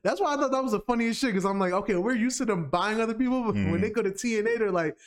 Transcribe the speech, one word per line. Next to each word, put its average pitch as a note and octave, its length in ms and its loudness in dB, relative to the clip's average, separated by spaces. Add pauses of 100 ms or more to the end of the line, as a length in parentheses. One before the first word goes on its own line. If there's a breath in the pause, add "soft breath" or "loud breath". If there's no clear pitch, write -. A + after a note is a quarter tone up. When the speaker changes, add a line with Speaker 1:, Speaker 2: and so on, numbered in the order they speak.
Speaker 1:
That's F4+ 180 0
why D#4+ 120 2
I C#4+ 40 -2
thought C#4 140 0
that C4 120 0
was B3+ 100 -2
the G3 80 0
funniest A#3 380 0
shit, B3 140 0
'cause F#3 120 0
I'm G3 140 0
like, F#3 140 0
"Okay, G3+ 220 0
we're G#3+ 200 0
used A#3+ 240 0
to C4+ 60 -2
them F3 240 -2
buying G3+ 320 0
other A3+ 120 0
people, B3+ 300 0
but G#3 120 0
when G3 100 2
Speaker 2:
Mm-hmm. E3+ 160 2
Speaker 1:
they G#3+ 80 0
go A3+ 120 -2
to F#3+ 100 0
T A3+ 260 -2
N G#3 100 0
A, A#3 100 2
they're G#3+ 140 0
like, E3 360 -2